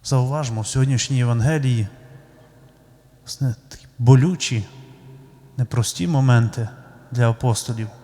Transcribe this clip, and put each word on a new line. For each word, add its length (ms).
Зауважмо, 580
в 60
сьогоднішній 500
Євангелії, 720
власне, 360
такі 200
болючі, 680
непрості 500
моменти 640
для 180
апостолів. 600